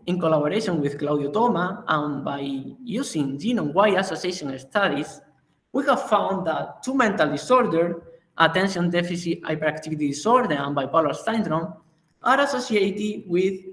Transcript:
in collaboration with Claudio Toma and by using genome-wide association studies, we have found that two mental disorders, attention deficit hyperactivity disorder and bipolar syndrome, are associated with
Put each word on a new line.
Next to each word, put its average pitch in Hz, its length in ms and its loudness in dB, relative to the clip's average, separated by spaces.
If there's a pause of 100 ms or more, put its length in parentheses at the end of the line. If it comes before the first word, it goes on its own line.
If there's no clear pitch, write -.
in 180 140 0
collaboration 160 600 2
with 143 200 -2
Claudio 147 320 0
Toma 196 560 0
and 147 360 -2
by 139 160 -6 (440)
using 151 520 -4
genome-wide 190 580 2
association 175 600 -2
studies, 147 640 -2 (520)
we 269 120 0
have - 240 2
found 185 380 2
that - 380 -4
two 262 100 -4
mental 202 340 4
disorders, 170 680 2 (420)
attention 175 520 2
deficit 170 520 -2
hyperactivity 156 680 -2
disorder 214 440 2
and 143 220 -2
bipolar 143 380 2
syndrome, 180 600 -2 (480)
are 269 180 4
associated 214 880 0
with 190 260 2 (180)